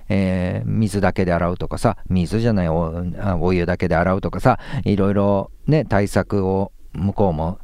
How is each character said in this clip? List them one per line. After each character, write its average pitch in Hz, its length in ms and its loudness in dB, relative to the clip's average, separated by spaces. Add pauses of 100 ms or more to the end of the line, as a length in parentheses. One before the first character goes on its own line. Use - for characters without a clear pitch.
え 95 560 0
ー、 - 40 -4
水 104 300 0
だ 92 140 2
け 98 100 0
で 87 100 2
洗 85 180 2
う 90 60 -4
と - 120 -6
か 80 80 -6
さ、 107 200 0 (120)
水 92 320 0
じ 117 80 2
ゃ 113 40 2
な 95 100 0
い、 85 60 0
お-、 82 360 -2 (160)
あ、 95 160 0
お 87 160 2
湯 87 120 2
だ 90 120 0
け 92 100 -2
で 85 80 0
洗 90 200 2
う 98 60 -2
と 87 100 -4
か 90 100 -6
さ、 123 180 4 (240)
い 98 140 2
ろ 98 140 2
い - 20 -2
ろ 101 360 2 (160)
ね、 143 200 2
対 101 240 2
策 98 360 0
を 95 280 0 (180)
向 95 220 -2
こ 101 160 2
う 85 40 0
も 82 300 -4